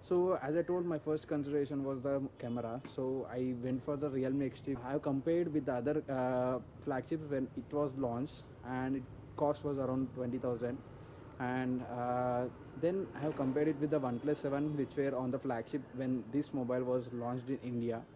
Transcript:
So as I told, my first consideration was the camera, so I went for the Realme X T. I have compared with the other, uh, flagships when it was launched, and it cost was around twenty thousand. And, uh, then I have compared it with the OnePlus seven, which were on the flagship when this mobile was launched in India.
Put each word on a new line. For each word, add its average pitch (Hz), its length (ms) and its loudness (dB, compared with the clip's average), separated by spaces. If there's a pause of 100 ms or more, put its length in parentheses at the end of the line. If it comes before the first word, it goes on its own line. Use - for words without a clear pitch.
So 180 380 4
as 143 140 0
I 170 80 4
told, 175 220 0
my 160 120 0
first 151 300 0
consideration 143 560 0
was 135 180 -2
the 139 220 2 (160)
camera, 120 420 -2 (140)
so 131 340 0
I 127 320 0
went 127 220 0
for 147 140 0
the 143 120 0
Realme 131 320 2
X 131 200 -2
T. 139 220 -2
I 127 100 -4
have 151 100 2
compared 160 500 2
with 147 120 2
the 135 80 0
other, 139 360 2
uh, 127 500 2 (260)
flagships 147 440 -2
when 135 180 0 (100)
it 120 160 -8
was 147 240 2
launched, 127 460 -2 (220)
and 131 300 0
it 127 80 -2 (320)
cost 147 300 2
was 143 120 0
around 131 380 2
twenty 127 220 -2
thousand. 123 400 0 (600)
And, 127 520 0
uh, 123 540 2 (360)
then 180 240 2 (100)
I - 40 -8
have 151 160 0
compared 143 320 4
it 147 120 2
with 143 120 2
the 151 80 4
OnePlus 131 380 0
seven, 147 380 0
which 135 200 0
were 139 200 2
on 127 140 0
the 131 80 0
flagship 127 440 -2 (140)
when 127 360 0
this 143 200 0
mobile 127 320 2
was 127 300 2
launched 120 360 -2
in 135 140 0
India. 117 380 0 (140)